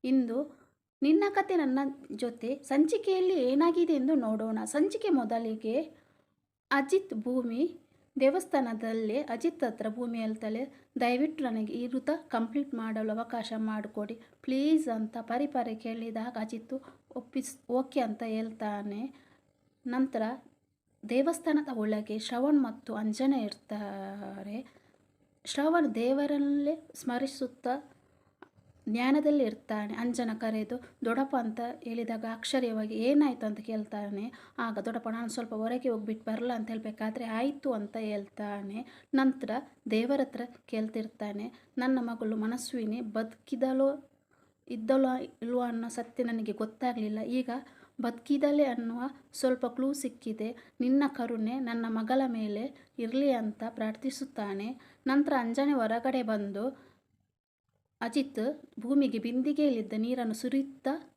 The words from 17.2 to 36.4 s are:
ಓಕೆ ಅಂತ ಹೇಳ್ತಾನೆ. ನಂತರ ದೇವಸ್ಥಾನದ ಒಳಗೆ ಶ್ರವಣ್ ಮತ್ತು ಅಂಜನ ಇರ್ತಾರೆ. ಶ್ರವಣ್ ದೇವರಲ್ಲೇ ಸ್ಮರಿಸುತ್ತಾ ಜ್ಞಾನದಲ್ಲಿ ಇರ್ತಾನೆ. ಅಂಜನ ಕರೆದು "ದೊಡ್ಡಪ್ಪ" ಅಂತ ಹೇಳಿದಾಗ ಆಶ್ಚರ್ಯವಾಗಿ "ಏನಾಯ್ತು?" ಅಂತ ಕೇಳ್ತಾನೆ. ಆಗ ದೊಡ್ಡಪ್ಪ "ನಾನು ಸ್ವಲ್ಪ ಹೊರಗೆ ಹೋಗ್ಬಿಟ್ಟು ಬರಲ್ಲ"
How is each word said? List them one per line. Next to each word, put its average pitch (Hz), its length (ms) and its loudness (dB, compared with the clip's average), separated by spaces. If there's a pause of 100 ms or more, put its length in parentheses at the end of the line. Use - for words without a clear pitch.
ಓಕೆ 262 300 0
ಅಂತ 220 280 -2
ಹೇಳ್ತಾನೆ. 220 880 -4 (720)
ನಂತರ 247 380 0 (800)
ದೇವಸ್ಥಾನದ 285 720 2
ಒಳಗೆ 214 420 0
ಶ್ರವಣ್ 269 400 4
ಮತ್ತು 226 360 -2
ಅಂಜನ 233 440 2
ಇರ್ತಾರೆ. 202 1300 -8 (800)
ಶ್ರವಣ್ 302 500 2
ದೇವರಲ್ಲೇ 285 1000 2
ಸ್ಮರಿಸುತ್ತಾ 254 880 -4 (1040)
ಜ್ಞಾನದಲ್ಲಿ 277 560 4
ಇರ್ತಾನೆ. 214 500 -4
ಅಂಜನ 233 400 -2
ಕರೆದು 220 460 -4 (240)
"ದೊಡ್ಡಪ್ಪ" 262 320 0
ಅಂತ 233 240 -2 (240)
ಹೇಳಿದಾಗ 226 460 -6
ಆಶ್ಚರ್ಯವಾಗಿ 220 680 -2
"ಏನಾಯ್ತು?" 254 460 6
ಅಂತ 214 140 -4
ಕೇಳ್ತಾನೆ. 214 720 -4 (280)
ಆಗ 226 200 -2
ದೊಡ್ಡಪ್ಪ 226 300 -6
"ನಾನು 226 200 -4
ಸ್ವಲ್ಪ 226 240 -6
ಹೊರಗೆ 247 360 -2
ಹೋಗ್ಬಿಟ್ಟು 220 360 -4
ಬರಲ್ಲ" 233 280 -2